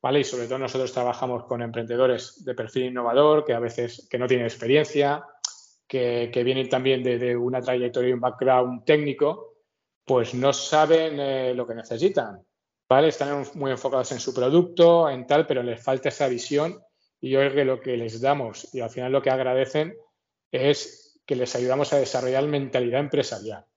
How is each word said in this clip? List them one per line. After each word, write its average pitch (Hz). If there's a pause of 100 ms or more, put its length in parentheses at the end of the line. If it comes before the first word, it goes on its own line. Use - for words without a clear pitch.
¿vale? 135
Y 131
sobre 120
todo 127
nosotros 131
trabajamos 123
con 120
emprendedores 117
de 127
perfil 127
innovador, 127
que 131
a 117
veces 120
que 123
no 127
tienen 123
experiencia, 143 (640)
que, 120
que 123
vienen 131
también 131
de, 123
de 120
una 123
trayectoria 123
y -
un 123
background 123
técnico, 147 (480)
pues 120
no 131
saben, 156
eh, 135
lo 123
que 113
necesitan, 117 (480)
¿vale? 143
Están 143
en-, 131
muy 139
enfocados 127
en 123
su 131
producto, 170
en 127
tal, 147
pero 127
les 117
falta 135
esa 139
visión 143 (400)
y 131
yo 135
creo 139
que 139
lo 131
que 127
les 113
damos 131
y 127
al 113
final 127
lo 135
que 135
agradecen 131 (560)
es -
que 143
les 123
ayudamos 127
a 143
desarrollar 131
mentalidad 131
empresarial 110 (100)